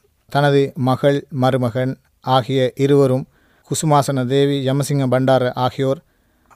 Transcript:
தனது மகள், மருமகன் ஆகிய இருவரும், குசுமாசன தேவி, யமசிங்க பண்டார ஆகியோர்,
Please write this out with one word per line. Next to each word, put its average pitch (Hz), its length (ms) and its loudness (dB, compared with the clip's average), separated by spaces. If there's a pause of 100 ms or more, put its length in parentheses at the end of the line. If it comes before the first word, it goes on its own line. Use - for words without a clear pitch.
(280)
தனது 143 460 2
மகள், 143 540 0
மருமகன் 127 680 -2 (240)
ஆகிய 131 540 0
இருவரும், 139 520 2 (360)
குசுமாசன 139 640 0
தேவி, 139 440 0
யமசிங்க 139 360 -2
பண்டார 127 480 2
ஆகியோர், 135 500 -2 (520)